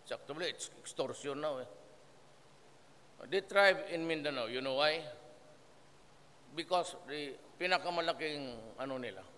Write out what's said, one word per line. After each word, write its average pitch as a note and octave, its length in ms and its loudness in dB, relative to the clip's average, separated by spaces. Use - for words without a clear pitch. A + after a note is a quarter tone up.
sakto, C#3 400 -6
it's - 320 -4
extortion C#3 640 -4
now D3+ 160 -2
eh. B2+ 80 -6
They G3 160 4
thrive G3 400 6
in E3 160 -2
Mindanao. D3 400 0
You B2 160 -2
know C3 160 0
why? D3+ 240 4
Because E3 560 0
the C#3+ 240 -4
pinakamalaking, D#3 1200 0
ano C3 240 -4
nila F#2+ 240 -8